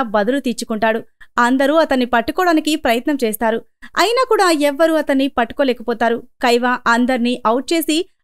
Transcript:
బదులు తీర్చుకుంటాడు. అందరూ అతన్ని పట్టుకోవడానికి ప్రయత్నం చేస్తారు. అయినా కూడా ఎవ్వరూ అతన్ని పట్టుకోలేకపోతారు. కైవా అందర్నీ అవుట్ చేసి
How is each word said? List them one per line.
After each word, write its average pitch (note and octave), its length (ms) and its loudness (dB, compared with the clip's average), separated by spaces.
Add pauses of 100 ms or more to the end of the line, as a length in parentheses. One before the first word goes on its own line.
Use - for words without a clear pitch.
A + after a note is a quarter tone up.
బదులు A3 360 0
తీర్చుకుంటాడు. A3+ 640 -2 (380)
అందరూ C4+ 360 2
అతన్ని C#4 300 2
పట్టుకోవడానికి D4+ 720 0
ప్రయత్నం C4 480 -2
చేస్తారు. A3 340 -2 (380)
అయినా A#4 320 2
కూడా G4 220 2
ఎవ్వరూ D4 440 2
అతన్ని C#4+ 340 0
పట్టుకోలేకపోతారు. A#3 880 -2 (260)
కైవా A#3+ 300 2 (140)
అందర్నీ A#3+ 600 0
అవుట్ B3 260 -2
చేసి D#4+ 240 0 (280)